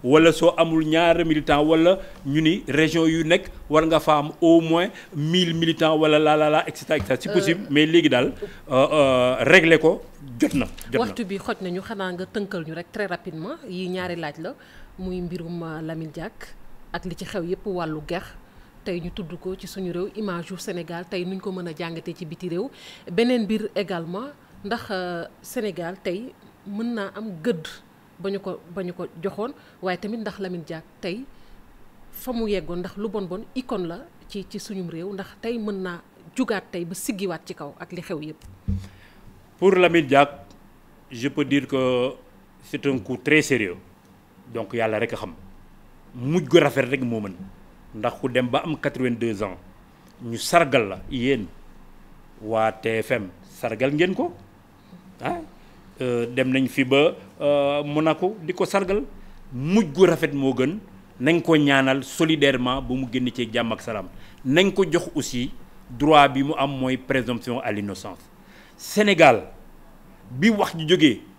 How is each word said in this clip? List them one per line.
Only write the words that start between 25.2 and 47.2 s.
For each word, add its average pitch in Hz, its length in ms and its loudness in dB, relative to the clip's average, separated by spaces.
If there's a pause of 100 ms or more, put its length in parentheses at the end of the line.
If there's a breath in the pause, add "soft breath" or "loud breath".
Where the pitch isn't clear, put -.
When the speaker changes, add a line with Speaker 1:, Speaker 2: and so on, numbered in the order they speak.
Speaker 2:
Sénégal 180 600 -6
tey 208 300 -6 (340)
mën 220 280 -6
naa 202 240 -6
am 214 140 -10 (120)
gëdd 170 240 -2 (520)
ba 196 100 -6
ñu 196 100 -4
ko, 190 200 -8 (160)
ba 196 80 -6
ñu 180 100 -6
ko 180 140 -10 (160)
joxoon 208 300 -6 (280 soft breath)
waaye 180 160 -4
tamit 214 200 -8
ndax 208 220 -8
Lamine 180 260 -8
Diack 160 180 -10 (160)
tey 202 220 -8 (920 soft breath)
fa - 220 -10
mu 226 160 -2
yeggoon 175 300 -4
ndax 180 180 -10
lu 208 100 -6
bon 208 140 -6
bon 185 240 -8 (100)
icône 214 320 -6
la 170 120 -10 (280)
ci, 196 220 -10
ci 208 100 -10
suñum 190 300 -8
réew 170 240 -10
ndax 190 280 -12
tey 233 160 -4
mën 208 240 -6
naa 175 200 -8 (340)
jugaat 226 360 -2
tey 175 120 -6
ba 170 120 -8
siggiwaat 185 500 -6
ci 180 100 -14
kaw 143 240 -14
ak 170 140 -16
li 175 80 -12
xew 165 200 -8
yépp. 151 220 -14 (1120 loud breath)
Speaker 1:
Pour 190 180 4
Lamine 170 320 4
Diack, 139 220 6 (840)
je 120 160 -6
peux 143 180 -2
dire 135 220 0
que 127 440 0 (520)
c'est - 220 -10
un 135 140 0
coup 123 180 -6
très 151 240 4
sérieux. 107 340 0 (760)
Donc 113 200 -8
yàlla 113 260 0
rek 117 140 -2
a - 40 -6
xam. 120 160 -10 (840)
Mujj 139 320 -2
gu 165 120 6
rafet 139 300 4
rek 131 140 -2
moo 117 160 -2
mën. 98 140 -6 (600)